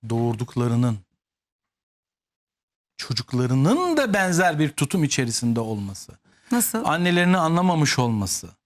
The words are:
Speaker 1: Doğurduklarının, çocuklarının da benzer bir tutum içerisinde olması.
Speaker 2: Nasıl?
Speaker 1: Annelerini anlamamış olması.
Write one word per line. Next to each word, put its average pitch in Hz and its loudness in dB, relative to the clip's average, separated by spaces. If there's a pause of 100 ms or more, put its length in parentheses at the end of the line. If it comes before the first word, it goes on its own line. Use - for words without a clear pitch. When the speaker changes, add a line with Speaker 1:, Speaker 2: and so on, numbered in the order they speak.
Speaker 1:
Doğurduklarının, 117 0 (2000)
çocuklarının 135 0
da 262 0
benzer 180 2
bir 151 0
tutum 151 -2
içerisinde 120 -2
olması. 101 -8 (380)
Speaker 2:
Nasıl? 240 -2
Speaker 1:
Annelerini 175 2
anlamamış 165 2
olması. 110 -2 (180)